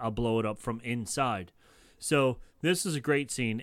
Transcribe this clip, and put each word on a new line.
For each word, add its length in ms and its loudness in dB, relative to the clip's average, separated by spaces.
I'll 100 -2
blow 300 2
it 40 0
up 140 -2
from 260 -4
inside." 680 -2
So 400 4
this 240 0
is 120 -2
a 40 0
great 300 0
scene. 320 -2